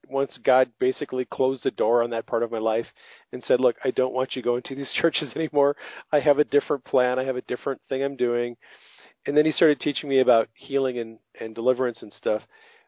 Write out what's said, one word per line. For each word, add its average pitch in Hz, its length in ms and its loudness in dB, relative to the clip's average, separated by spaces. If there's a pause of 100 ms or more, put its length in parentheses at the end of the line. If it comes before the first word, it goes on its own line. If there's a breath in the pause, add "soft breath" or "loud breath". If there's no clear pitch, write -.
once 135 300 -4
God 127 400 2
basically 127 460 -2
closed 131 400 -2
the 135 60 0
door 113 320 2
on 120 80 -2
that 113 160 -6
part 117 160 -2
of 113 80 -4
my 113 80 -4
life 110 340 -2 (400 loud breath)
and 127 100 -10
said, 127 180 2
"Look, 127 240 2
I 135 60 0
don't 127 220 0
want 127 240 -4
you 123 60 -8
going 120 200 -2
to - 120 -10
these 139 180 -8
<laughs> - 80 -4
churches 151 360 -2
anymore. 143 400 0 (360 loud breath)
I 147 80 2
have 139 180 2
a 147 60 4
different 143 400 -2
plan. 127 340 0
I 131 60 -4
have 131 120 -4
a 127 60 -6
different 127 460 -6
thing 135 140 -2
I'm 139 140 -4
doing." 120 400 -2 (680 loud breath)
And 143 100 0
then 151 100 4
he 156 60 0
started 151 280 2
teaching 147 280 -4
me 135 120 4
about 117 340 4
healing 135 440 -4
and, 113 200 -8 (220)
and 113 140 -10
deliverance 120 480 0
and 104 100 -16
stuff. 107 300 -2 (460 soft breath)